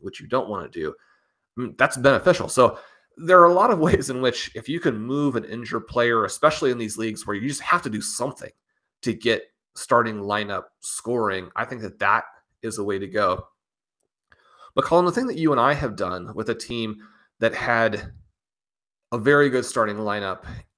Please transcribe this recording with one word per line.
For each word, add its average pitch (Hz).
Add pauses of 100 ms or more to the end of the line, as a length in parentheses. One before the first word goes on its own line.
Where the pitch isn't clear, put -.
which -
you 101
don't 110
wanna 92
do, 78 (640)
mm, 113
that's 131
beneficial. 131
So - (360)
there 175
are 175
a -
lot 196
of 185
ways 147
in 127
which -
if 110
you 165
can 143
move 131
an 104
injured 113
player, 117
especially 147
in 120
these 110
leagues 110
where 101
you 110
just 143
have -
to 123
do 104
something - (520)
to 120
get 113 (320)
starting 113
lineup 101 (160)
scoring, 104
I 113
think 117
that 92
that 101 (380)
is 110
the 101
way 101
to 98
go. 92 (1300)
But -
Colin, 180
the 175
thing 247
that 156
you 160
and 123
I 139
have 135
done 92
with 110
a 113
team 113 (420)
that 113
had 113 (1000)
a 120
very 143
good 123
starting 107
lineup 101 (340)